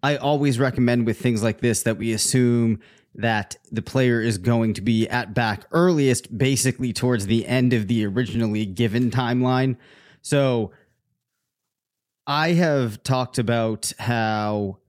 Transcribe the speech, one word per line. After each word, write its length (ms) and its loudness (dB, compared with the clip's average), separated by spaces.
I 140 2
always 420 0
recommend 460 2
with 140 -2
things 240 0
like 180 -2
this 220 0
that 140 0
we 160 -4
assume 680 2
that 400 -2
the 100 -4
player 400 0
is 160 0
going 360 0
to 80 -8
be 260 0
at 260 -4
back 380 -2
earliest, 680 2
basically 560 0
towards 340 -2
the 180 0
end 260 2
of 160 0
the 180 0
originally 600 -2
given 460 0
timeline. 680 0
So 500 0
I 240 0
have 520 0
talked 360 -2
about 580 -2
how 800 -2